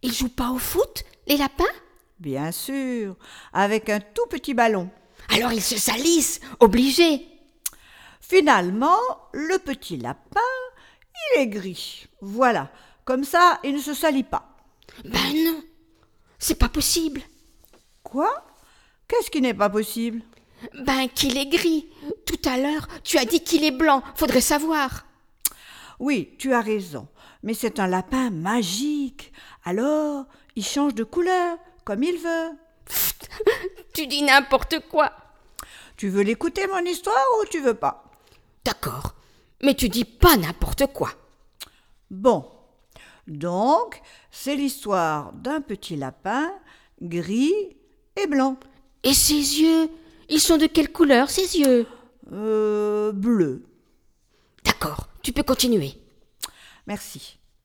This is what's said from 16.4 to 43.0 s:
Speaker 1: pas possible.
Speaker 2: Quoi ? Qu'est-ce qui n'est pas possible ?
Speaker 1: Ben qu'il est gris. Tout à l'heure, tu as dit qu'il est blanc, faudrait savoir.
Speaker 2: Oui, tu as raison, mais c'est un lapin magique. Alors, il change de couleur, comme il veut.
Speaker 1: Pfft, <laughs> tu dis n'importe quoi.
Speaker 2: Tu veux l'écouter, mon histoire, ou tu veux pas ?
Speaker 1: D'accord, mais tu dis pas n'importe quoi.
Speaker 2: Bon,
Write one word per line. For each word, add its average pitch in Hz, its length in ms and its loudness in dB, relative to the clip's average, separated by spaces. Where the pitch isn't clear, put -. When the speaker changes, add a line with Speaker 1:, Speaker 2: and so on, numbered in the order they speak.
Speaker 1:
pas 240 100 4
possible. 320 540 -2
Speaker 2:
Quoi ? 392 420 -2
Qu'est-ce - 240 0
qui 302 100 -2
n'est 247 140 2
pas 196 160 2
possible ? 226 500 -4
Speaker 1:
Ben 262 240 0
qu'il 262 300 -2
est 277 80 -4
gris. 320 420 -2
Tout - 220 -4
à 254 100 -2
l'heure, 294 300 -4
tu - 120 -2
as 262 80 4
dit 320 160 0
qu'il 311 240 0
est 302 60 4
blanc, 269 320 2
faudrait 240 240 2
savoir. 294 680 -2
Speaker 2:
Oui, 247 380 -2
tu 262 140 -2
as 240 80 4
raison, 185 480 -6
mais 220 120 -4
c'est 226 240 -4
un 190 80 0
lapin 190 440 -2
magique. 226 1040 -4
Alors, 285 640 -2
il 202 80 -6
change 285 300 -2
de 220 100 -4
couleur, 349 540 0
comme 214 180 -4
il 349 140 0
veut. 330 340 -4
Speaker 1:
Pfft, - 420 -6
<laughs> - 320 -14
tu 311 120 -2
dis 285 160 -2
n'importe 277 580 2
quoi. 302 220 2
Speaker 2:
Tu 202 120 -4
veux 196 140 0
l'écouter, 330 440 -2
mon 370 180 -2
histoire, 359 400 0
ou 427 60 -2
tu 339 140 -6
veux 247 140 2
pas ? - 360 -6
Speaker 1:
D'accord, - 500 -6
mais 277 120 4
tu 247 140 0
dis 226 160 -2
pas - 320 6
n'importe 175 560 0
quoi. - 180 -4
Speaker 2:
Bon, 190 360 2